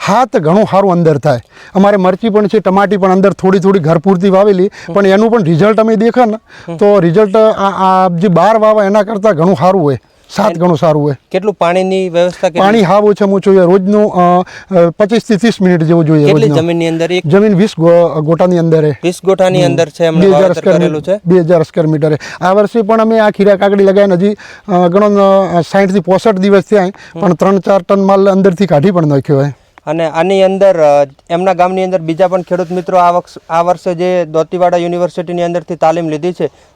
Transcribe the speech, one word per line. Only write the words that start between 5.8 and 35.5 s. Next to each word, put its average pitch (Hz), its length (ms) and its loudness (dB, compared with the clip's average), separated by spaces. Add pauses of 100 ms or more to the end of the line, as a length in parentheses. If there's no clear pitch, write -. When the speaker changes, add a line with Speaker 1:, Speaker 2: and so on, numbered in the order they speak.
Speaker 1:
દેખા 233 300 0
ને, 208 120 -4 (300)
Speaker 2:
હમ. 170 100 -12
Speaker 1:
તો 202 220 2
રિઝલ્ટ 190 360 0
આ, 190 720 0
આ 185 40 0
જે 175 180 -2
બહાર 185 300 2
વાવે 214 280 2
એના 202 180 0
કરતાં 208 300 -2
ઘણું 170 220 0
સારું 180 280 0
હોય, 139 140 0 (320)
સાત 208 220 -2
Speaker 2:
એન- 170 80 -8
Speaker 1:
ગણું 170 180 0
સારું 151 260 0
હોય. 143 120 -2 (160)
Speaker 2:
કેટલું 190 220 -4
પાણીની 185 560 -2
વ્યવસ્થા 175 380 -2
કેટલી? 165 120 -4
Speaker 1:
પાણી 208 220 2
હાવ 202 240 2
ઓછામાં 202 300 0
ઓછું 190 200 2
હોય. 185 100 4
રોજનું, 202 460 2
અ, 180 340 0 (260)
અ, 170 180 2
પચીસથી 214 480 -2
ત્રીસ 214 240 0
મિનિટ 180 220 2
જેવું 165 220 2
જોઈએ 151 200 2
Speaker 2:
કેટલી 151 160 2
Speaker 1:
રોજનું. 147 160 0
Speaker 2:
જમીનની 170 300 -2
અંદર? 165 240 -4
એક 180 160 -4
Speaker 1:
જમીન 202 280 2
વીસ 202 140 2 (100)
ગો-, 165 420 2
ગોટાની 170 360 0
અંદર 160 280 0
હે. 147 180 -4
Speaker 2:
વીસ 175 200 -4
ગોટાની 185 360 0
Speaker 1:
હમ. - 60 2
Speaker 2:
અંદર 147 240 -2
છે 170 160 -4
એમણે 165 160 0
Speaker 1:
બે 190 60 4
હજાર 190 140 4
Speaker 2:
વાવેતર 180 180 0
Speaker 1:
સ્ક્વેર 170 180 0
Speaker 2:
કરેલું 156 240 -2
છે? 202 240 -4
Speaker 1:
બે 180 140 2
હજાર 165 240 0
સ્ક્વેર 160 240 -4
મીટર 156 240 -2
હે. 147 60 -2 (240)
આ 190 120 0
વર્ષે 208 280 0
પણ 220 200 0
અમે 220 180 0
આ 214 100 2
ખીરા 202 260 2
કાકડી 202 280 0
લગાવીને 196 320 2
હજી, 202 200 0 (320)
અ, 180 200 2
ગણો 202 220 2
ને, 196 480 2
અ, 170 40 0
સાઈઠથી 196 380 -2
પોસઠ 190 360 0
દિવસ 196 280 2
થયા, 202 200 0
Speaker 2:
હમ. - 360 -10
Speaker 1:
પણ 165 140 0
ત્રણ 190 260 0
ચાર 196 220 0
ટન 196 180 -2
માલ 196 300 2
અંદરથી 190 360 0
કાઢી 156 260 0
પણ 170 160 0
નાખ્યો 143 300 0
હોય. 139 160 -2 (320)
Speaker 2:
અને 165 200 -4
આની 175 380 0
અંદર, 190 380 2
અ, 143 260 2 (220)
એમના 180 240 -2
ગામની 185 300 -2
અંદર 185 180 -4
બીજા 165 260 -2
પણ 180 140 -2
ખેડૂત 175 300 -6
મિત્રો 180 260 -4
આ 175 140 2
વખસ-, - 280 -6 (100)
આ 165 120 -2
વર્ષે 175 340 -2
જે 180 300 -2
દોતીવાડા 170 520 -2
યુનિવર્સિટીની 175 640 -6
અંદરથી 175 340 -6